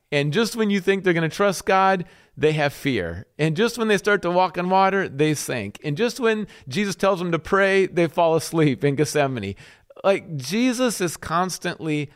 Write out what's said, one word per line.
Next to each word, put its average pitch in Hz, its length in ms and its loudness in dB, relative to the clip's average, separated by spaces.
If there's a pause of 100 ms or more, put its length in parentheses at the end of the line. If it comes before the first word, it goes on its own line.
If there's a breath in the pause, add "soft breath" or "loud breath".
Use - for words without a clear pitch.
(100)
And 147 220 0
just 214 240 0
when 220 140 0
you 202 100 0
think 196 240 0
they're 185 80 2
gonna 165 160 0
trust 202 380 -2
God, 190 400 2 (320 loud breath)
they 151 140 4
have 147 200 0
fear. 92 540 -4 (120)
And 156 160 0
just 226 220 0
when 226 120 -2
they 208 100 2
start 202 240 0
to 170 80 -2
walk 180 260 2
on 180 140 -2
water, 190 400 2
they 151 240 2
sink. 120 500 -6
And 147 100 -2
just 220 240 -2
when 220 280 0 (200 loud breath)
Jesus 185 300 -2
tells 196 220 2
them 175 140 -4
to 165 60 0
pray, 196 480 2
they 170 200 0
fall 165 280 2
asleep 151 480 2
in 143 120 2
Gethsemane. 131 600 -2 (480 loud breath)
Like, 180 340 0
Jesus 226 640 -2
is 175 160 -2
constantly 160 1000 -4